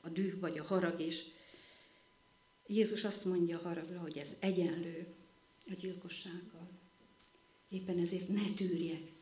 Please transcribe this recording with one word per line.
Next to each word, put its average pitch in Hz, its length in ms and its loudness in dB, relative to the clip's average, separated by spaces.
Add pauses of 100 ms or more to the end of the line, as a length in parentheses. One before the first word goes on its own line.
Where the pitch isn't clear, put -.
a 170 80 -10
düh, 175 320 0
vagy 160 180 -2
a 151 60 -4
harag, 180 360 4
és 165 220 -2 (1400)
Jézus 220 380 4
azt 196 200 -2
mondja 175 340 4
a 175 100 -4
haragra, 165 300 -4
hogy 160 180 -6
ez 143 220 -8
egyenlő 170 680 2 (640)
a 190 120 -6
gyilkossággal. 175 880 -8 (1000)
Éppen 185 300 0
ezért 180 300 2
ne 202 280 2
tűrjek 165 640 0